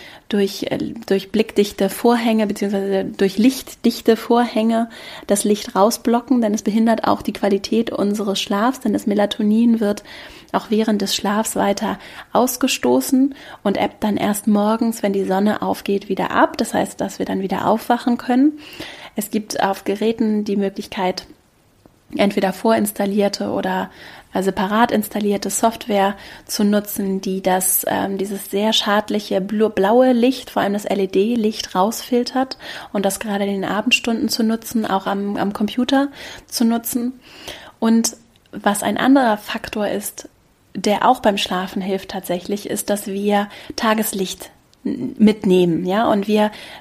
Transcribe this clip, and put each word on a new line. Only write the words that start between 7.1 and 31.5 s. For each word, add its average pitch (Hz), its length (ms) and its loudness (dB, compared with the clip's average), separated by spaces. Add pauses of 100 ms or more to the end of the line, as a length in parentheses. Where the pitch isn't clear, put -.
die 208 100 -4
Qualität 202 580 0
unseres 202 480 -2
Schlafs, 220 420 0
denn 208 120 0
das 202 140 -2
Melatonin 214 720 4
wird 208 240 0 (480)
auch - 180 -4
während 214 300 2
des 196 140 -2
Schlafs 208 400 -2
weiter 202 460 -2 (320)
ausgestoßen 254 1040 2 (260)
und 196 140 0
ebbt - 260 -4
dann 208 140 0
erst 202 320 0
morgens, 220 520 2
wenn 202 120 0
die 196 120 0
Sonne 196 380 2
aufgeht, 196 460 -2
wieder 190 240 -2
ab. 220 240 2
Das - 180 -2
heißt, - 260 -2
dass - 200 -6
wir - 60 -2
dann 190 140 -2
wieder 190 280 -2
aufwachen 233 500 0
können. 277 400 2 (560)
Es - 160 -6
gibt - 320 -4
auf 196 220 -2
Geräten 214 600 0
die 202 120 -2
Möglichkeit, 196 680 -4 (920)
entweder 202 360 2
vorinstallierte 202 1000 0
oder, 190 400 -4 (440)
äh, 190 80 0
separat 208 480 2
installierte 208 600 -2
Software 202 640 0 (300)
zu - 180 0
nutzen, 202 560 0
die 190 220 -4
das, 185 460 0
ähm, 196 300 -2
dieses 196 320 -6
sehr 208 220 0
schadliche 208 680 0
blu-, 208 280 0
blaue 220 420 4
Licht, 254 400 2
vor - 120 -2
allem 202 100 0
das 202 120 -4
L-E-D-Licht 208 920 0